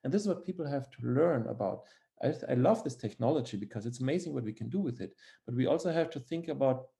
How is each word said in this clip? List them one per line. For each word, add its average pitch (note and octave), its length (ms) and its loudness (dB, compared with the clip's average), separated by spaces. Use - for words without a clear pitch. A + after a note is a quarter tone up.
And C3+ 80 0
this G#3 100 2
is G#3+ 60 0
what - 160 -2
people F3+ 200 -4
have C#3 260 -2
to A#2+ 160 -8
learn C3 420 4
about. G2+ 340 -2
I, C#3 120 2
I C3 60 4
love E3+ 300 6
this C3+ 100 -4
technology A#2 600 -2
because G2+ 280 -8
it's B2 160 -6
amazing D#3 320 -2
what A#2+ 120 -4
we G#2+ 80 -4
can A2 160 -8
do F3+ 100 -2
with C3 220 -2
it, F#2 140 -8
but A#2+ 120 -4
we C3 100 2
also E3 260 2
have D#3+ 180 2
to C#3+ 100 -8
think E3 280 -6
about C3+ 380 2